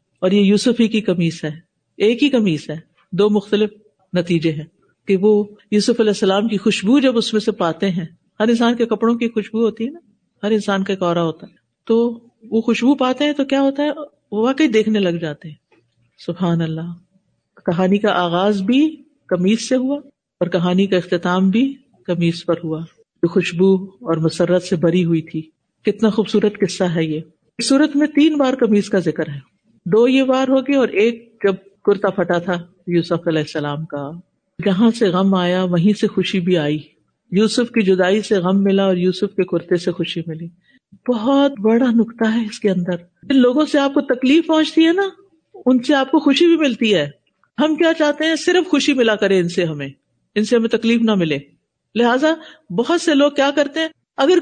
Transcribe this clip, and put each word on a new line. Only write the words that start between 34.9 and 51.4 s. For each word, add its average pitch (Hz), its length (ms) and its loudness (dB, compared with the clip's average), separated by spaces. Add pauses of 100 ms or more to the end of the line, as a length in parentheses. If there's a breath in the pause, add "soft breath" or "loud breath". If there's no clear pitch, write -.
غم 190 280 2
آیا 180 280 0
وہیں 180 300 2
سے 208 140 -2
خوشی 190 340 -2
بھی 175 160 0
آئی۔ 151 220 -2 (520)
یوسف 220 400 0
کی 226 120 0
جدائی 190 400 2
سے 214 120 -2
غم 190 300 0
ملا 196 200 2
اور 190 120 2
یوسف 185 400 -2
کے 185 80 0
کرتے 180 320 -2
سے 175 160 -4
خوشی 170 340 -6
ملی۔ 165 220 -12 (600 soft breath)
بہت 277 520 0
بڑا 233 300 2
نقطہ 226 340 0 (100)
ہے 233 100 -2
اس 208 160 -12
کے 208 100 0
اندر۔ 175 260 -2 (260)
جن 269 160 0
لوگوں 254 280 4
سے 294 120 0
آپ 277 160 0
کو 294 60 2
تکلیف 277 460 0
پہنچتی 311 400 2
ہے 330 60 2
نا، 392 160 0 (580)
ان 247 160 4
سے 302 120 0
آپ 269 160 0
کو 320 80 2
خوشی 285 280 4
بھی 339 100 6
ملتی 240 380 0
ہے۔ 147 280 -2 (360)
ہم 311 160 2
کیا 320 240 2
چاہتے 294 260 0
ہیں؟ 320 120 0
صرف 359 340 0
خوشی 285 240 2
ملا 226 200 2
کرے 196 240 2
ان 175 100 0
سے، 175 160 -2
ہمیں، 147 240 -6 (460)
ان 214 100 0
سے 233 120 2
ہمیں 226 120 2
تکلیف 226 320 0
نہ 220 140 2
ملے۔ 160 240 0 (560)